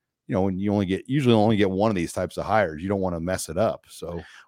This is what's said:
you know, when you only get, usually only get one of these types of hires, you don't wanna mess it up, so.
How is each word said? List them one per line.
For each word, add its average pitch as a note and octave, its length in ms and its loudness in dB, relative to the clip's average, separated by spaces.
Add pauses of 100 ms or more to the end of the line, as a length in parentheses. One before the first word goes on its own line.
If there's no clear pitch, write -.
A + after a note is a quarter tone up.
(260)
you - 80 -6
know, F#2+ 80 2
when F#2+ 160 -2
you G2+ 140 0
only G2+ 140 2
get, F2+ 220 -2
usually C3 260 4
only G#2+ 220 4
get G2 140 4
one G2 200 2
of G#2 60 0
these E2 160 -2
types F2+ 240 -6
of F2 80 -6
hires, F2+ 380 0
you F#2+ 60 -4
don't G2 120 0
wanna F2+ 180 -4
mess F2 300 -4
it D#2 80 -12
up, F#2+ 320 -2
so. E2+ 340 -12 (260)